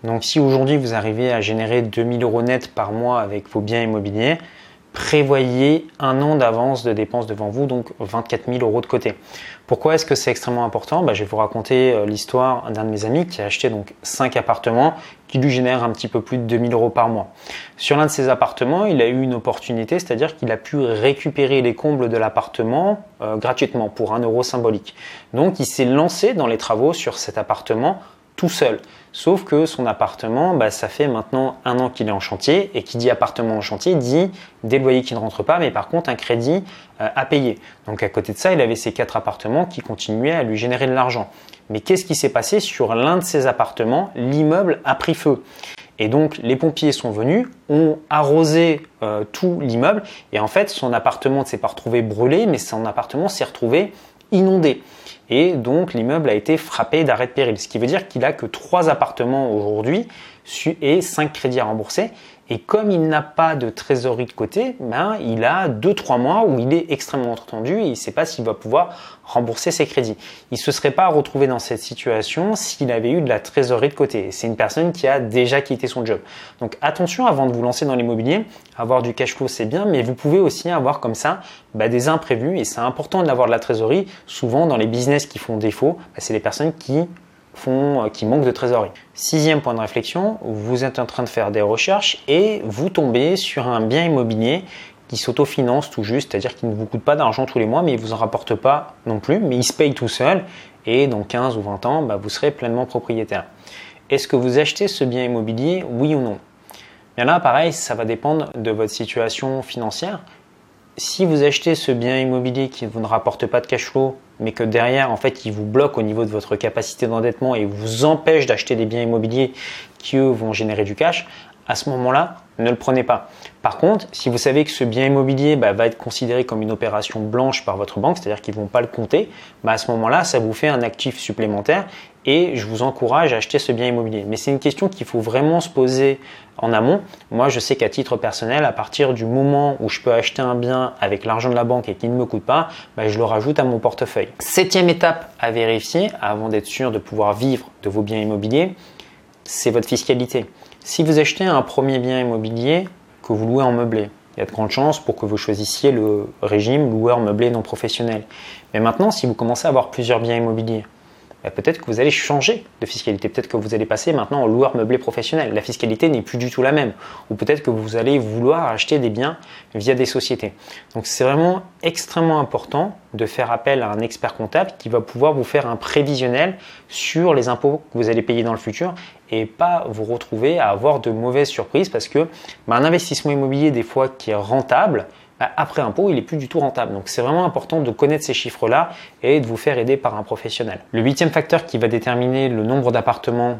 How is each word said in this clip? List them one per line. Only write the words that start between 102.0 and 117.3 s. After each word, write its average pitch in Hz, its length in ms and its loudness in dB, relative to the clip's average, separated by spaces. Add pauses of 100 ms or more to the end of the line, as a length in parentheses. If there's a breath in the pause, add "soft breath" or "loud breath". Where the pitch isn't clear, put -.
bah, 107 180 -2
vous 104 80 -8
serez 147 220 0
pleinement 123 360 -2
propriétaire. 110 580 -4 (640 loud breath)
Est-ce 135 160 0
que - 80 -2
vous 127 240 2
achetez 151 300 0
ce - 160 -2
bien 127 180 -2
immobilier, 123 640 -2
oui 143 280 0
ou 135 40 0
non ? 117 180 -4 (760 loud breath)
Bien 120 100 -2
là, 165 140 4
pareil, 156 340 4
ça - 220 -6
va 117 100 -2
dépendre 147 520 -2
de 113 160 -2
votre 107 180 0
situation 120 720 -4
financière. 143 560 -6 (760 loud breath)
Si - 280 -2
vous 151 180 4
achetez 147 320 2
ce 139 180 -2
bien 123 260 0
immobilier 127 500 0
qui 120 180 -10
vous 110 140 -8
ne 107 60 -4
rapporte 113 400 0
pas 123 140 2
de - 60 -12
cash 123 180 -2
flow, 135 320 -2 (240)
mais 113 120 -4
que 117 120 -4
derrière, 120 480 2
en 107 40 -2
fait, 131 280 -2
il 110 80 -6
vous 104 120 -6
bloque 131 320 2
au 117 60 0
niveau 107 220 0
de 104 60 -4
votre 104 260 -4
capacité 113 500 -4
d'endettement 120 480 0